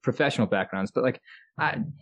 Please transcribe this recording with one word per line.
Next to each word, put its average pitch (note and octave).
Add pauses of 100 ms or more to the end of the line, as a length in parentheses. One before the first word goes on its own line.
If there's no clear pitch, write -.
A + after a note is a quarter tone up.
professional B2
backgrounds. F#2+
But, B2
like, B2+ (380)
I, D#3 (240)